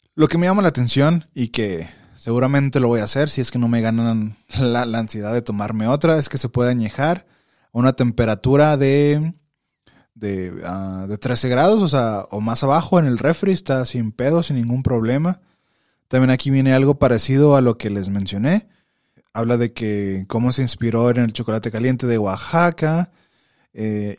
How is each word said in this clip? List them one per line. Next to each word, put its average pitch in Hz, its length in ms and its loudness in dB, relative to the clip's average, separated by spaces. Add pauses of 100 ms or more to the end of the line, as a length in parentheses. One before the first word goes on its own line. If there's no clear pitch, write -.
(140)
Lo 151 140 2
que - 80 -4
me 175 100 2
llama 196 160 2
la 185 60 4
atención, 139 640 2
y 123 160 -4
que 98 400 -4 (340)
seguramente 131 560 0
lo 127 80 4
voy 117 140 2
a 104 40 -2
hacer 139 240 -2
si 139 120 -4
es 120 100 -4
que - 80 -4
no 120 80 2
me 117 140 2
ganan 113 560 -2 (200)
la, 123 300 0
la 117 140 -4
ansiedad 107 320 -6
de 120 100 0
tomarme 110 460 -4
otra, 156 300 2
es 143 100 -4
que 135 100 -6
se 123 100 -6
puede 123 220 0
añejar 131 560 -2 (460)
a 117 80 -4
una 127 140 4
temperatura 127 840 2
de, 147 580 2 (800)
de, 95 500 -8
ah, 95 440 -8
de 104 100 -8
trece 147 300 -4
grados, 175 340 4
o 180 60 2
sea, 113 420 -2
o 104 100 -6
más 113 220 -4
abajo 160 380 2
en 156 60 2
el 120 120 0
refri, 165 320 0
está 139 360 -2
sin 113 260 -4
pedo, 156 320 0
sin 147 100 -4
ningún 123 300 -2
problema. 127 560 0 (640)
También 131 240 2
aquí 131 200 0
viene 135 240 4
algo 135 220 4
parecido 135 600 4
a 135 40 4
lo 123 160 4
que 110 140 -6
les 101 180 -4
mencioné. 101 600 -2 (640)
Habla 117 240 0
de 117 160 -2
que 101 560 -4
cómo 123 240 0
se 135 100 -2
inspiró 117 480 0
en 120 60 0
el 120 160 0
chocolate 110 400 -6
caliente 123 340 -2
de 117 120 0
Oaxaca, 165 920 0 (640)
eh, 104 440 -6